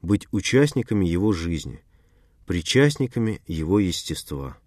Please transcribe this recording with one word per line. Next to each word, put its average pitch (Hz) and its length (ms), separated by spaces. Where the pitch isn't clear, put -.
быть 98 300
участниками 117 720
его 90 260
жизни, 82 500
причастниками 123 1000
его 82 320
естества. 78 880